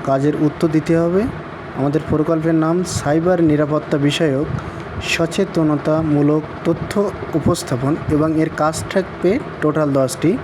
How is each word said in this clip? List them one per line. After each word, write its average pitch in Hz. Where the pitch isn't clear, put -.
কাজের 139
উত্তর 156
দিতে 156
হবে। 170
আমাদের 143
প্রকল্পের 160
নাম 165
সাইবার 170
নিরাপত্তা 151
বিষয়ক 143
সচেতনতামূলক 156
তথ্য 175
উপস্থাপন 143
এবং 156
এর 160
কাজ 156
থাকবে 190
টোটাল 151
দশটি। 135